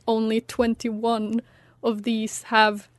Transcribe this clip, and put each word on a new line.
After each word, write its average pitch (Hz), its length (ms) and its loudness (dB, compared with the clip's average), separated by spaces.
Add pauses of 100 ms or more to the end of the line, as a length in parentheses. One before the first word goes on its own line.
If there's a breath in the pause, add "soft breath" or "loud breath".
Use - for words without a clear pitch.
only 220 340 0
twenty-one 226 1000 -2 (420 soft breath)
of 214 220 -2
these 220 400 -4
have 214 420 4 (120)